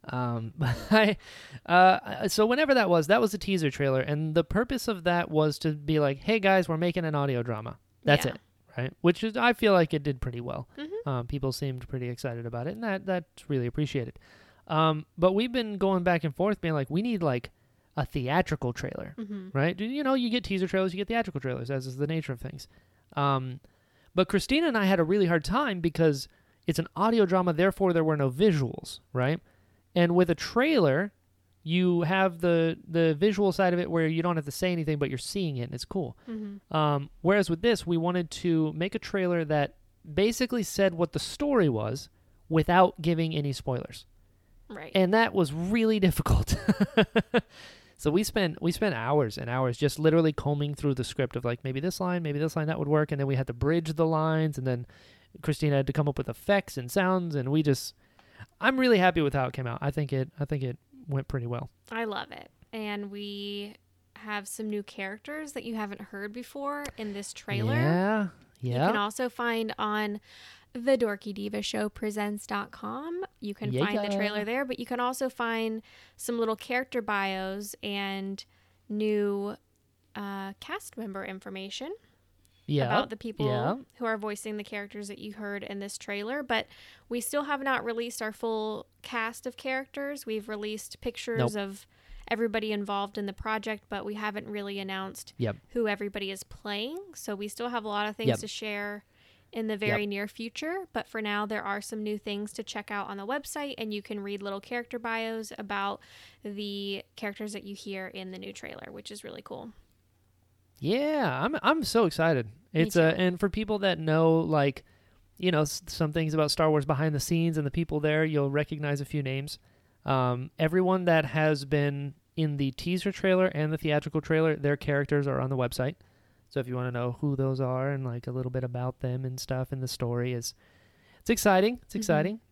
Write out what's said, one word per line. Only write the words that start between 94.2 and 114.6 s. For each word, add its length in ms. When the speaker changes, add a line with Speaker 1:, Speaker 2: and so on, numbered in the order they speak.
Speaker 2:
really 300
announced 580
Speaker 1:
Yep. 200
Speaker 2:
who 120
everybody 440
is 140
playing. 520
So 200
we 140
still 200
have 160
a 40
lot 200
of 80
things 120
Speaker 1:
Yep. 100
Speaker 2:
to 100
share 560
in 160
the 80
Speaker 1:
Yep. 60
Speaker 2:
very 260
near 200
future. 680
But 120
for 140
now, 240
there 180
are 200
some 200
new 140
things 380
to 80
check 280
out 180
on 100
the 80
website, 500
and 160
you 80
can 200
read 220
little 200
character 360
bios 600
about 420
the 600
characters 360
that 120
you 100
hear 320
in 240
the 80
new 160
trailer, 360
which 200
is 140
really 200
cool. 280
Speaker 1:
Yeah, 640
I'm, 180
I'm 220
so 220
excited. 400
Speaker 2:
Me 100
Speaker 1:
It's, 140
uh, 160
Speaker 2:
too. 60
Speaker 1:
and 220
for 80
people 320
that 180
know, 420
like, 440